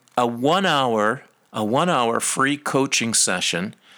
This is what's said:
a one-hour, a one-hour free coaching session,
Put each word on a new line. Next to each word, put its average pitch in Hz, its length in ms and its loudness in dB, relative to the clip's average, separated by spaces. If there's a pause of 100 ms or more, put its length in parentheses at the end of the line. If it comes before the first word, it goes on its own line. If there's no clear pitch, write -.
(140)
a 123 120 2
one-hour, 127 960 0 (320)
a 110 100 -2
one-hour 123 560 2
free 139 380 -2
coaching 135 560 -2
session, 90 600 -2 (240)